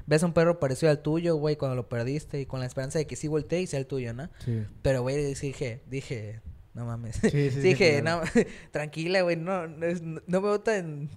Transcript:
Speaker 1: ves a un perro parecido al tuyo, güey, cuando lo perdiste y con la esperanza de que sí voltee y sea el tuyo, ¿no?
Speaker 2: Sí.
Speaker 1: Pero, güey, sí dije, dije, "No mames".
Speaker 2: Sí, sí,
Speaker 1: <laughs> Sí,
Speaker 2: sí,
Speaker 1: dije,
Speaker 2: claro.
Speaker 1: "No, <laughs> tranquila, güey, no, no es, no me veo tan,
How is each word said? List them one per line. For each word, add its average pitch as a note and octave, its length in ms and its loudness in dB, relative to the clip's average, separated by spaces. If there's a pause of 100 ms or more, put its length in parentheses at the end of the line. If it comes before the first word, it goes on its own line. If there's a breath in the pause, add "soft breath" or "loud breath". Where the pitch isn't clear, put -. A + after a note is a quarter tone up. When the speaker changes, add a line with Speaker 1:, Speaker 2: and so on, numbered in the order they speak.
Speaker 1:
ves D3+ 160 4
a F3+ 40 4
un E3 80 0
perro E3+ 260 4
parecido C#3 300 2
al D3 100 4
tuyo, E3 360 2
güey, D3+ 200 2
cuando C3 200 -2
lo A#2+ 120 -4
perdiste C3 520 -4
y C3+ 40 -6
con C3 160 -8
la B2+ 60 -4
esperanza C3+ 320 -4
de D3+ 80 0
que B2+ 100 -10
sí - 100 -6
voltee D3+ 360 0
y F#3 40 -4
sea C#3+ 140 -4
el C3+ 60 -4
tuyo, B2 260 -4
¿no? C3 160 -10 (160)
Speaker 2:
Sí. A2+ 220 -2 (160)
Speaker 1:
Pero, C3+ 180 4
güey, C#3 340 0
sí C#3+ 120 -6
dije, C3 420 -6
dije, A2+ 540 -8 (320)
"No A#2+ 100 -8
mames". A#2 320 -6
Speaker 2:
Sí, G3+ 140 4
sí, - 0 -
Speaker 1:
<laughs> C#3+ 200 2
Sí, - 20 -
Speaker 2:
sí, C#3 80 -2
Speaker 1:
dije, D#3 420 6
Speaker 2:
claro. E3 200 0
Speaker 1:
"No, F#3 200 4 (140)
<laughs> - 140 -20
tranquila, D#3+ 520 0
güey, F3 140 2
no, E3+ 300 -2
no D#3+ 200 -6
es, E3+ 160 -2
no D#3+ 240 -8
me F3+ 140 2
veo G#3 200 2
tan, E3+ 560 -2